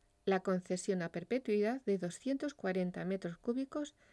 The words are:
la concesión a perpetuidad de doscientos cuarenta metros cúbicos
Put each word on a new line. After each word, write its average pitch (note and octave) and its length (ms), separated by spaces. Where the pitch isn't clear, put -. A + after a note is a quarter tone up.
la F#3+ 160
concesión F#3 600
a E3 80
perpetuidad G#3+ 760
de G3 120
doscientos C4 560
cuarenta F3+ 500
metros F3+ 340
cúbicos C4+ 580